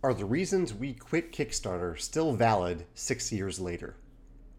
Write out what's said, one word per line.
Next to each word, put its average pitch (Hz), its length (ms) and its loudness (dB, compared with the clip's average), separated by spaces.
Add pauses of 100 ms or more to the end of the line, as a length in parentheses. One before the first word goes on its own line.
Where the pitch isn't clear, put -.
Are 131 80 4
the 101 140 0
reasons 175 480 2
we 127 180 -6
quit - 400 -2
Kickstarter 90 680 -2
still 156 360 0
valid 92 580 4
six - 400 -4
years 95 260 -2
later? 87 380 -6 (640)